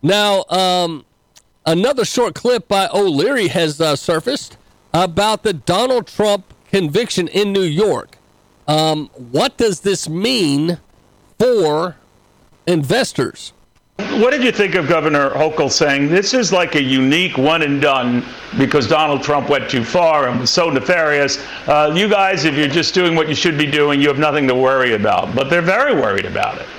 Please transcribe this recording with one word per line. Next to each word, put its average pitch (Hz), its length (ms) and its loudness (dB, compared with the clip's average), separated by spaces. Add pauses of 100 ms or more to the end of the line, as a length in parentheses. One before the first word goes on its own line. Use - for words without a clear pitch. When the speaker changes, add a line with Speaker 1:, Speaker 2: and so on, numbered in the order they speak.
Speaker 1:
Now, 202 460 0
um, 180 540 -2 (600)
another 208 400 0
short 233 300 -2
clip 240 320 -2
by 196 260 0
O'Leary 196 540 0
has, 156 340 -2
uh, 151 140 0
surfaced - 640 -4 (360)
about 190 480 0
the 208 120 -2
Donald 208 520 -2
Trump 202 480 -2 (160)
conviction 185 600 -2
in 202 220 -2
New 196 120 0
York. 175 560 -2 (480)
Um, 156 420 0 (220)
what 185 260 0
does 214 220 0
this 196 280 -4
mean 170 680 0 (640)
for 180 560 0 (720)
investors? 165 840 -2 (440)
Speaker 2:
What 208 320 0
did 269 140 0
you 247 80 2
think 196 240 0
of 165 120 0
Governor 147 440 2
Hochul 156 400 0
saying, 143 380 2
"This 190 260 0
is 208 180 0
like 180 220 0
a 151 60 2
unique 135 540 0
one 156 280 2
and 143 180 0
done 123 420 0 (340)
because 131 300 2
Donald 151 360 0
Trump 147 260 -2
went 139 220 -2
too 123 120 -2
far 156 440 2
and 123 120 -2
was 127 120 -2
so 170 180 0
nefarious. 151 680 0 (260)
Uh, 151 300 2
you 196 120 0
guys, 196 380 2
if 156 100 0
you're 147 120 0
just 147 260 -2
doing 175 220 2
what 160 120 2
you 156 60 -4
should 160 240 -2
be 151 80 0
doing, 147 340 2
you 143 80 4
have 139 120 0
nothing 147 300 0
to 127 60 2
worry 127 380 2
about." 101 400 0
But 135 160 -2
they're 170 140 2
very 226 320 2
worried 101 300 0
about - 360 -4
it. - 60 -14 (120)